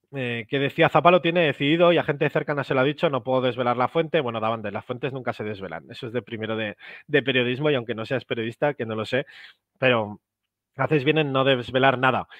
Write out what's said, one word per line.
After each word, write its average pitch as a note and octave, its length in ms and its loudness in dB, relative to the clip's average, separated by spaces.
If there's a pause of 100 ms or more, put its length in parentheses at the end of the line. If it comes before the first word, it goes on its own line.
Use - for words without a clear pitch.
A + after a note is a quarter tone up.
(160)
eh, A#2+ 340 -6
que C#3 100 0
decía, C#3+ 300 4
"Zapa D#3+ 220 4
lo F3+ 100 6
tiene F3 200 0
decidido D#3+ 500 2
y E3 60 4
a C3+ 60 2
gente D3 260 -2
cercana D3 340 -2
se - 100 -2
lo C3+ 60 2
ha B2+ 40 4
dicho, D3 260 0
no C3 140 -4
puedo B2+ 180 0
desvelar B2 360 0
la B2 100 2
fuente". E3 340 0
Bueno, A#2 180 -2
Davante, A2 320 -4
las G#2 140 -8
fuentes B2+ 280 -6
nunca B2 200 -6
se A#2 100 -10
desvelan. F#2+ 460 -10
Eso A#2 180 -14
es A2 60 -12
de A#2+ 80 -4
primero A2 340 -8
de, G#2+ 220 -6 (300)
de C#3 160 2
periodismo B2+ 460 0
y D3 60 2
aunque A2+ 200 -4
no A2 100 -6
seas B2+ 200 -4
periodista, A#2 480 -4
que A#2 120 -8
no A2 100 -6
lo A2 100 -4
sé, C3 200 -2 (540)
pero A2+ 420 0 (560)
haces C3+ 260 0
bien D3+ 140 2
en D3 160 0
no C3+ 100 2
desvelar B2+ 560 2
nada. B2 280 2 (120)